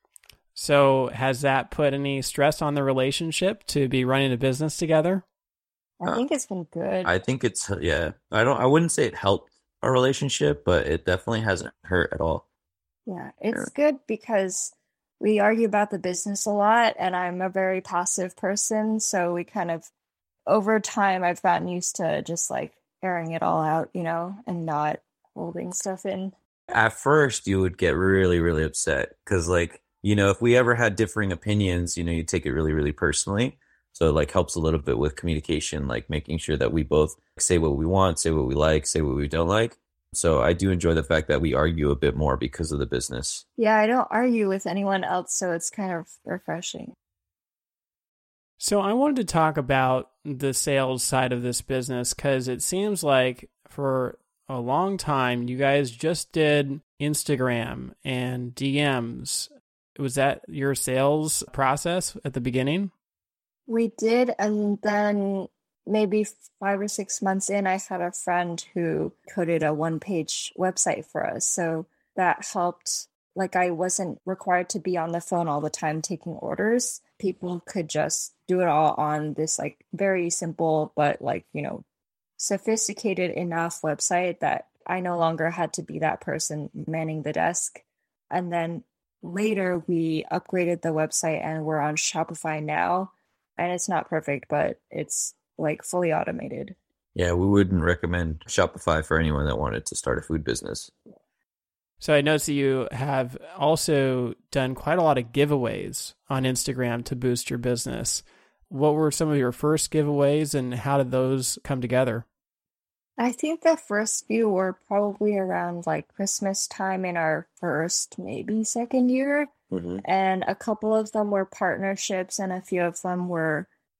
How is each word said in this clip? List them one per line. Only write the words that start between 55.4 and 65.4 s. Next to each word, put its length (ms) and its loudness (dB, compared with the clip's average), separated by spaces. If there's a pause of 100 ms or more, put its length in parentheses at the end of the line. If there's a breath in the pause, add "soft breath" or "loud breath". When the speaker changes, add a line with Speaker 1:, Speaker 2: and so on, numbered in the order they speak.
Speaker 1:
you 100 -4
guys 340 2
just 400 -4
did 500 2 (200)
Instagram 920 -2 (100)
and 520 -4
D 260 0
Ms. 680 -2 (500)
Was 160 -4
that 320 2
your 280 -2
sales 680 0 (100)
process 680 0
at 100 -6
the 80 -4
beginning? 500 0 (720)
Speaker 2:
We 320 0
did, 400 2
and 440 0
then 640 0 (380)